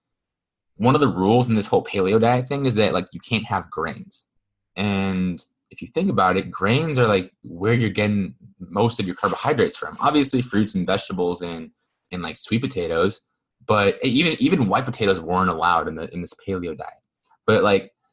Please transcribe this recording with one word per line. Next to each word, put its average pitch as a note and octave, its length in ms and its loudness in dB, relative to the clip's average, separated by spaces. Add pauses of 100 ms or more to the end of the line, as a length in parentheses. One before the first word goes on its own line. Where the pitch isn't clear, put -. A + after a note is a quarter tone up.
(760)
one A#2+ 180 4
of D3+ 80 2
the C3+ 60 4
rules G#2+ 420 2
in A2 60 2
this G2+ 100 0
whole - 180 0
paleo G2 340 0
diet B2 300 2
thing C#3 160 -4
is B2 120 0
that, G#2 180 2
like, F2+ 180 -2
you - 80 -14
can't A2+ 240 -2
have G2 260 -4
grains. - 560 -10 (500)
And F#2+ 680 -2 (260)
if - 120 -20
you - 60 -12
think F#3 200 -2
about F#2+ 300 2
it, F#2+ 120 -4
grains C3 480 0
are, A#2+ 80 4
like, G2 260 2 (100)
where F#2 320 -2
you're A#2 160 2
getting G#2 440 0 (240)
most G2+ 400 -2
of G2+ 80 -4
your F2 100 -6
carbohydrates A2+ 600 0
from. - 240 -12
Obviously, C#3+ 400 2
fruits G#2+ 340 0
and F2+ 120 -2
vegetables F2+ 560 -2
and, E2 280 -10 (420)
and, F2+ 100 -8
like, D#2+ 140 -8
sweet - 240 -2
potatoes, E2+ 640 -2 (440)
but G2+ 380 2
even, C#3+ 340 2
even C3+ 300 2
white G#2 160 0
potatoes G2 340 0
weren't F2+ 320 0
allowed E2 380 2
in D#2+ 80 -6
the, D#2+ 180 -8
in E2+ 60 -6
this E2+ 140 -8 (120)
paleo F2 300 -6
diet. - 260 -16 (440)
But, G#2+ 180 4
like, G2+ 260 2 (220)